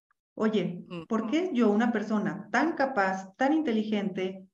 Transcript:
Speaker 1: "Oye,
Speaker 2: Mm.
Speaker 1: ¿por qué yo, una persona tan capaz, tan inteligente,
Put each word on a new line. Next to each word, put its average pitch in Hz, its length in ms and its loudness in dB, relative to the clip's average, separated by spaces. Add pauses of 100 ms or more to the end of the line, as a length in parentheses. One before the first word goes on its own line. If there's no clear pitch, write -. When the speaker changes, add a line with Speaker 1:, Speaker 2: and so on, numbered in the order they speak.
(340)
Speaker 1:
"Oye, 185 540 0
Speaker 2:
Mm. 170 180 -10
Speaker 1:
¿por 220 240 -2
qué 370 220 0
yo, 233 180 4
una 233 220 2
persona 202 580 -2
tan 302 220 2
capaz, 202 640 0
tan 269 160 2
inteligente, 208 1000 -2